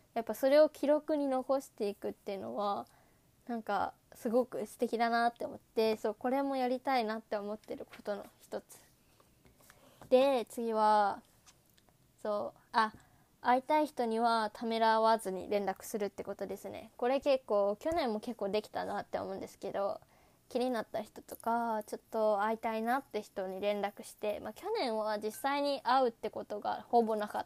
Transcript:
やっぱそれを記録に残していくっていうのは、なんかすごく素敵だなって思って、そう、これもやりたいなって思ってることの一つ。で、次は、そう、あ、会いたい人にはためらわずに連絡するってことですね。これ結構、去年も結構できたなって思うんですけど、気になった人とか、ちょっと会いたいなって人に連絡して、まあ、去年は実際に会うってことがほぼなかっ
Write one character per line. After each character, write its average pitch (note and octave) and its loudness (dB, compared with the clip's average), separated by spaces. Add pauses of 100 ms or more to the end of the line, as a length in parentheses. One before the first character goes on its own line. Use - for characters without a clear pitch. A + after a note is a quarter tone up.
(180)
や A#3 0
っ - -8
ぱ A3 -4
そ C4+ 2
れ D4 8
を D#4 10
記 D4 -4
録 D4+ 2
に C#4+ 0
残 C4 0
し - -16
て G#3 -4
い G3+ -4
く G#3+ -8
っ G3+ -6
て - -8
い G3 -6
う - -8
の A#3 -8
は、 G#3 -2 (600)
な A#3 -6
ん A3 -8
か G3+ -2 (220)
す - -4
ご A#3+ 4
く - -6
素 - -14
敵 A#3 0
だ A#3 0
な A#3 2
っ - 0
て - -8
思 - -10
っ - -20
て、 A3 0
そ A3+ -2
う、 G#3 -2
こ B3+ -2
れ C4+ 2
も C#4 -2
や B3+ 2
り B3+ 0
た C4 0
い A#3 2
な G#3+ -4
っ A3 -8
て - -4
思 G3+ -6
っ - -6
て A#3 -12
る B3+ -12
こ - -20
と G#3 -4
の G3+ -10 (160)
一 - -10
つ。 - -10 (1500)
で、 B3+ 4
次 A3+ -4
は、 G#3+ 4 (1040)
そ G#3 -4
う、 - -20 (120)
あ、 A3 2 (500)
会 B3 4
い - 0
た D4+ 2
い D4+ 4
人 B3 -2
に A3 0
は A3+ 2
た - -8
め A3+ 0
ら A3 6
わ A3 6
ず F#3+ -6
に F#3 -6
連 G3+ 2
絡 F#3+ -4
す - -6
る G3+ 0
っ G3 -4
て - -12
こ G3+ -8
と G3 -6
で F#3+ -8
す - -14
ね。 G#3 -12
こ A#3+ 0
れ C4+ 2
結 C4+ 2
構、 G3+ 2
去 D#4+ -2
年 D#4 0
も G#3+ -2
結 A3+ -8
構 G3 -4
で G#3 0
き - -20
た F3+ -6
な G3 -4
っ - -14
て F#3 -6
思 F#3+ -6
う - -6
ん F#3+ -8
で - -8
す - -20
け G3 -8
ど、 G3 -4 (480)
気 - -4
に B3+ 0
な A3+ -2
っ - -12
た G#3+ -6
人 - -18
と - -18
か、 A3+ -2
ち - -12
ょ A3 -6
っ - -20
と G#3+ 2
会 A3 0
い - -2
た A3+ -4
い A3 -2
な A#3 0
っ C#4 -6
て - -6
人 G3+ -8
に F#3+ -8
連 G3+ 0
絡 G3+ -6
し - -18
て、 - -4
ま G#3+ -10
あ、 G#3+ -10
去 - -14 (140)
年 A#3 -2
は G#3+ -2
実 G#3+ -4
際 C#4+ -2
に C#4+ -2
会 C4 4
う A#3 2
っ - 0
て - -8
こ G#3+ -8
と G#3 -10
が G#3+ -4
ほ A#3+ 6
ぼ A3 0
な G#3 -2
か G#3+ -4
っ - -10